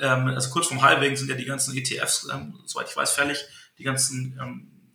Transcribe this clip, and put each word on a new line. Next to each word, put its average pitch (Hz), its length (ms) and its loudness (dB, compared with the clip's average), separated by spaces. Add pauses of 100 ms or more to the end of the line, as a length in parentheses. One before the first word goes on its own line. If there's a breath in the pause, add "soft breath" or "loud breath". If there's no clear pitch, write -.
ähm, 131 280 4
also 131 220 0
kurz - 180 2
vorm 131 140 0
Halving 135 340 6
sind 131 120 -4
ja 131 80 -2
die 123 80 -6
ganzen 135 320 -2
E 131 60 -2
T - 160 -4
Fs, - 340 -2
ähm, 143 320 -10
soweit - 240 -6
ich - 80 -10
weiß, - 160 0
fällig. 143 320 0 (320 loud breath)
Die - 60 -20
ganzen, 127 580 -2
ähm, - 300 -10 (240)